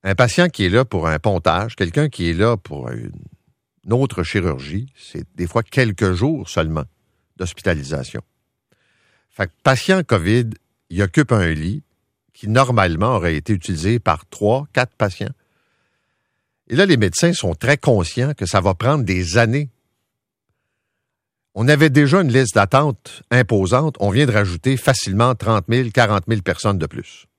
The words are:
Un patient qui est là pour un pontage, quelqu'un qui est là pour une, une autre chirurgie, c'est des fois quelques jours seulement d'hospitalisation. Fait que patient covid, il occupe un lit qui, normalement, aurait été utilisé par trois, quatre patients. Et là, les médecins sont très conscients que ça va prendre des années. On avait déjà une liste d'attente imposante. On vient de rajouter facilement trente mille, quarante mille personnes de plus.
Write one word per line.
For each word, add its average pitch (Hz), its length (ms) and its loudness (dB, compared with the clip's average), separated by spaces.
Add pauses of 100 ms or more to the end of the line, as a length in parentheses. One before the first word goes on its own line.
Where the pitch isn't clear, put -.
Un 98 100 -2
patient 127 340 2
qui - 160 -2
est 90 40 2
là 117 160 2
pour 82 240 -4
un 78 100 0
pontage, 92 560 -2
quelqu'un 104 340 -2
qui 87 200 -4
est 82 60 -2
là 110 220 2
pour 71 340 -12
une, 57 220 -12 (720)
une 95 80 -4
autre 127 300 -2
chirurgie, 85 760 -6
c'est - 280 -16 (100)
des 87 120 -6
fois 117 160 -2
quelques 104 500 0
jours 113 360 -2
seulement 80 360 -2 (520)
d'hospitalisation. 73 880 -6 (1080)
Fait 101 160 -8
que - 60 -14 (100)
patient 175 420 2
covid, 110 460 0 (400)
il 92 120 -2
occupe 120 300 0
un 95 160 2
lit 80 340 -4 (520)
qui, - 140 -12
normalement, 110 680 2
aurait 82 200 -2
été 76 160 -4
utilisé 92 460 -2
par - 300 -2
trois, 127 440 -2
quatre 127 220 -2
patients. 101 380 -4 (1400)
Et 117 80 -2
là, 196 100 4
les 170 100 6
médecins 110 360 2
sont 87 220 -4
très 135 220 2
conscients 120 580 0
que 98 120 -6
ça 98 140 2
va 92 140 2
prendre 131 300 0
des 90 340 -2
années. 123 320 0 (1800)
On 110 140 0
avait 151 220 6
déjà 147 320 4
une 131 100 0
liste 131 220 2
d'attente 131 760 0
imposante. 123 680 2
On 101 100 0
vient 135 160 2
de 120 60 0
rajouter 104 460 0
facilement 117 560 0
trente 110 340 -2
mille, 117 240 -2
quarante 104 340 2
mille 110 160 -2
personnes 95 360 -2
de 78 80 -4
plus. - 400 -16 (120)